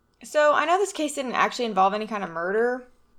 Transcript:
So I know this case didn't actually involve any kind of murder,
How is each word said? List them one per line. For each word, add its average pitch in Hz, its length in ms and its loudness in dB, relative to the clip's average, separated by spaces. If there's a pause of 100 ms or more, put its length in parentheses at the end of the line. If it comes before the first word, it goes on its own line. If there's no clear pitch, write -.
(220)
So 302 300 4
I 294 120 2
know 339 140 2
this 392 140 -2
case 294 220 -4
didn't 254 200 -6
actually 214 300 0
involve 196 280 2
any 214 140 -4
kind 214 160 -6
of 175 80 -6
murder, 220 560 -2 (320)